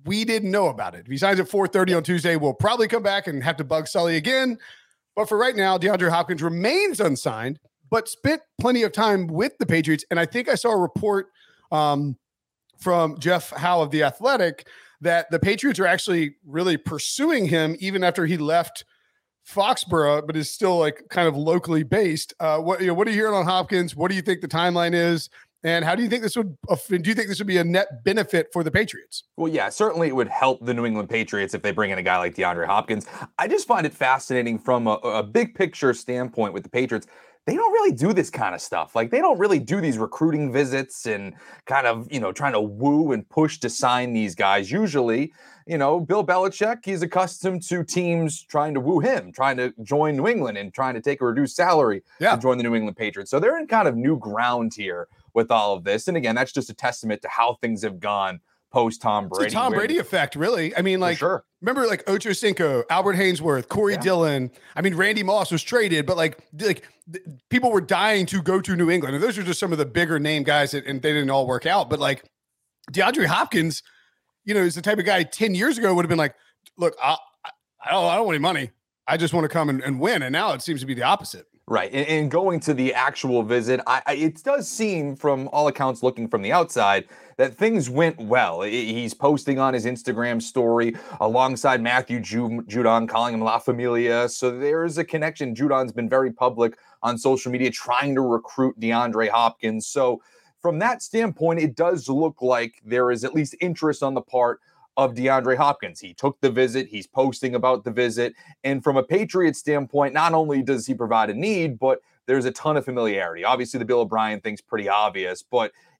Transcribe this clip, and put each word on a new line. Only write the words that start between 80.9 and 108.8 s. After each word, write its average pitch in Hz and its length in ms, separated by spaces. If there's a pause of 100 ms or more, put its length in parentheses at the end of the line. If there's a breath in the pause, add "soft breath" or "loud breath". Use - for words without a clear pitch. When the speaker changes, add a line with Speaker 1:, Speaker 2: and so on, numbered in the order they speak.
Speaker 1:
the 120 100
opposite. 151 420 (240)
Speaker 2:
Right. 101 220
And, 139 160
and 151 240
going 175 300
to 151 120
the 127 200
actual 127 500
visit, 120 440
I, 127 180
I, 147 80
it 160 280
does 277 280
seem 160 480
from 139 340
all 147 160
accounts 131 340
looking 120 280
from 107 120
the 107 120
outside 107 560 (260 loud breath)
that 127 220
things 202 320
went 160 300
well. 104 420
I, 104 80
he's 113 440
posting 139 460
on 131 140
his 117 120
Instagram 120 560
story 117 540 (240 loud breath)
alongside 127 600
Matthew 120 400
Ju-, 117 480
Judon, 113 400
calling 117 240
him 113 80
La 113 180
Familia. 120 720
So 123 280
there 151 280
is 156 120
a 170 60
connection. 151 520
Judon's 131 360
been 117 160
very 131 240
public 117 460 (260 soft breath)
on 117 140
social 131 340
media 123 180
trying 131 460
to 135 60
recruit 123 580
DeAndre 113 480
Hopkins. 113 600
So 127 340 (400 soft breath)
from 165 180
that 240 240
standpoint, 170 560
it 156 160
does 165 320
look 151 340
like 120 440
there 123 260
is 117 140
at - 100
least 151 240
interest 160 440
on 135 100
the 127 80
part 123 400 (360 soft breath)
of 135 160
DeAndre 127 420
Hopkins. 135 440
He 90 160
took - 260
the 135 80
visit. 127 380
He's 104 180
posting 131 480
about 123 300
the 120 80
visit. 117 420 (300 loud breath)
And 135 200